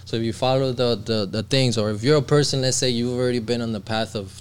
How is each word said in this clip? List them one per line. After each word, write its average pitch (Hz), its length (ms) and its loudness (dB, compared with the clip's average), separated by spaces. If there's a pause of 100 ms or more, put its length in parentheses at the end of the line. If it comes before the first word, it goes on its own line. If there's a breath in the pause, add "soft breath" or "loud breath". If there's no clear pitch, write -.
So - 100 -6
if 117 80 -2
you 113 80 -2
follow 131 400 0
the, 120 240 2
the, 107 340 -2
the 110 140 -4
things, 127 340 2
or 107 140 0
if 107 120 -4
you're 147 160 4
a - 20 2
person, 139 400 2
let's 127 160 0
say 131 120 0
you've 123 300 0
already 123 200 2
been 117 220 -2
on 113 120 -2
the 104 80 -4
path 110 340 -4
of 98 260 -6